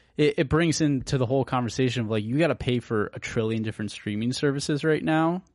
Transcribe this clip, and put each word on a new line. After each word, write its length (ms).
it, 220
it 100
brings 320
into 360
the 100
whole 180
conversation 580
of, 80
like, 140
you 140
gotta 180
pay 240
for 340
a 60
trillion 420
different 300
streaming 400
services 500
right 220
now 380